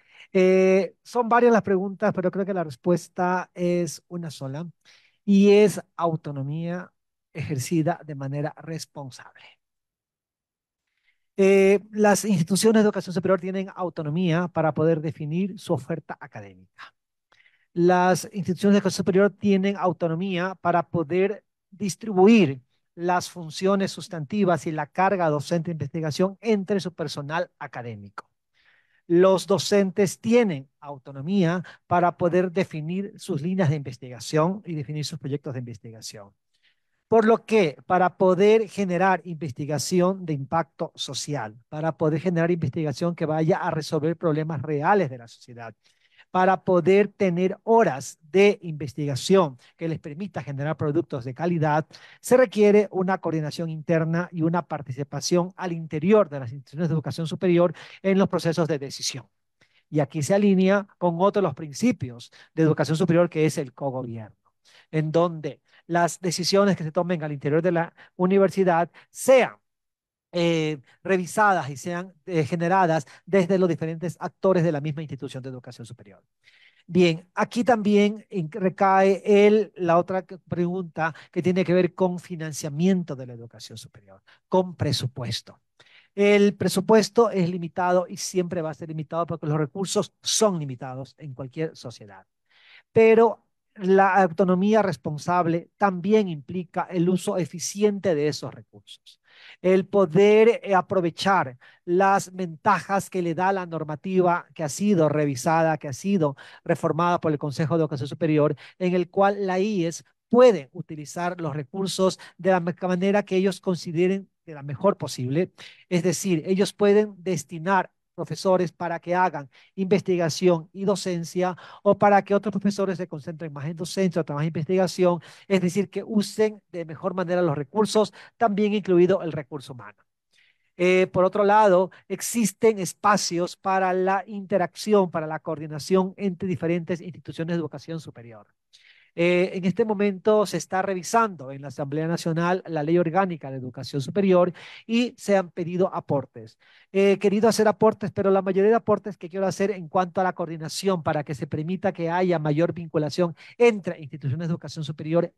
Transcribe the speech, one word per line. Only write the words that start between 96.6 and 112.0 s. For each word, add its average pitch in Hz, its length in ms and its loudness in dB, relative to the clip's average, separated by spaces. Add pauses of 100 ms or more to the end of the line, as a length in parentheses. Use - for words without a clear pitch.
el 175 180 0
uso 190 280 -2
eficiente 190 800 -2
de 147 140 0
esos 131 240 -8
recursos. - 680 -20 (420)
El 185 240 2
poder, 202 760 4
eh, 196 120 -2
aprovechar 180 840 0 (260)
las 185 500 2
ventajas 185 760 -2
que 185 140 -4
le 170 120 -2
da 180 180 0
la 185 140 -4
normativa 170 880 -2
que 165 100 -8
ha 147 40 -4
sido 175 400 2
revisada, 151 680 0
que 151 100 -12
ha 139 40 -8
sido 160 440 0 (280)
reformada 170 560 0
por 160 100 -2
el 147 80 -2
Consejo 156 380 -4
de 165 60 2
Educación 143 260 -4
Superior, 151 480 0 (220)
en 185 160 -2
el 175 160 0
cual 202 360 0
la 185 120 -2
ies 190 460 -2 (240)
puede 226 440 6
utilizar 175 680 -8
los 151 140 -6
recursos 185 640 -2 (180)